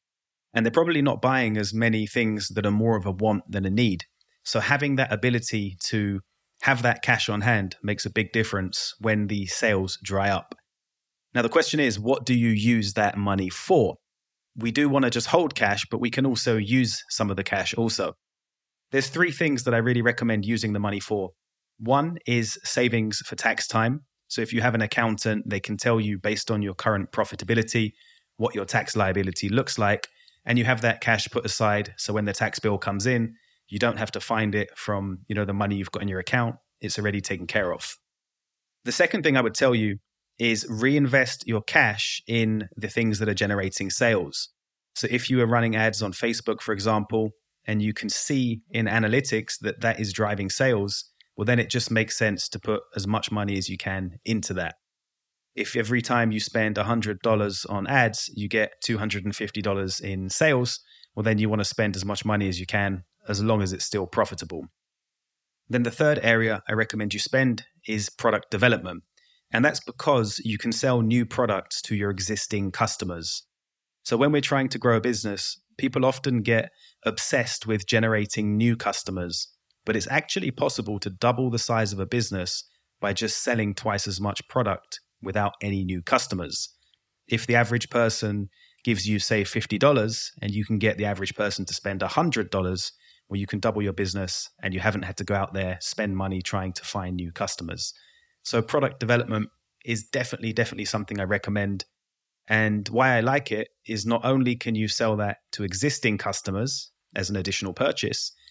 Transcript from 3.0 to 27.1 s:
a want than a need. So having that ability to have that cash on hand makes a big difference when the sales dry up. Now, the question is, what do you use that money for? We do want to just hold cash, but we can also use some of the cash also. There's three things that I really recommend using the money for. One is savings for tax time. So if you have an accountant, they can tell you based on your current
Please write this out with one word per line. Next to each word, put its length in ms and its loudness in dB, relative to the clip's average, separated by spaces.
a 60 -2
want 400 0
than 160 -2
a 40 0
need. 340 2
So 160 -2
having 360 2
that 160 0
ability 640 0
to 320 0
have 200 2
that 200 2
cash 260 2
on 140 0
hand 420 2
makes 200 -2
a 60 -6
big 220 -2
difference 640 -2
when 300 0
the 180 -4
sales 560 0
dry 260 0
up. 280 -2
Now, 100 0
the 60 2
question 300 2
is, 220 2
what 260 0
do 80 4
you 140 4
use 460 2
that 220 2
money 320 0
for? 480 2
We 160 -4
do 160 4
want 160 4
to 60 2
just 180 -2
hold 260 4
cash, 340 2
but 120 -4
we 100 0
can 160 2
also 300 2
use 540 2
some 200 0
of 60 -2
the 80 -2
cash 300 -2
also. 400 0
There's 180 0
three 220 2
things 340 0
that 100 2
I 40 4
really 240 4
recommend 440 2
using 260 0
the 80 0
money 180 -2
for. 320 -4
One 480 0
is 380 0
savings 540 0
for 180 -12
tax 320 -2
time. 320 2
So 160 -4
if 100 -4
you 100 0
have 120 2
an 80 2
accountant, 640 0
they 120 -2
can 160 -6
tell 240 2
you 180 -2
based 320 -4
on 100 0
your 140 -4
current 380 -2